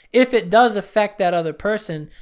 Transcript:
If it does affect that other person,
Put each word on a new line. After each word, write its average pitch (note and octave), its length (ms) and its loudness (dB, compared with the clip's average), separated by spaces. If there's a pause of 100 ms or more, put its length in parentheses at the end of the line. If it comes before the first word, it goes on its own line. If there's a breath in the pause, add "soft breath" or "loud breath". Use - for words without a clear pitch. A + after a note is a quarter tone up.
(120 soft breath)
If B3+ 200 2
it F#3+ 160 0
does A3 280 4
affect G3+ 420 -4
that F3+ 160 0
other E3 180 -4
person, E3 560 -6 (140 soft breath)